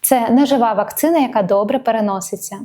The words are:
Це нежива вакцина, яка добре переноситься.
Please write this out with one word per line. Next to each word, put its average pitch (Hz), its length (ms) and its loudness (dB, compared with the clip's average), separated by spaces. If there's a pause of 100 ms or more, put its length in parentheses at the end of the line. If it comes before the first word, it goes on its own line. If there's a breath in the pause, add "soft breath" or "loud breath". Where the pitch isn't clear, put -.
Це 233 300 0
нежива 240 420 2
вакцина, 208 460 0
яка 233 240 0
добре 202 360 0
переноситься. 202 880 -4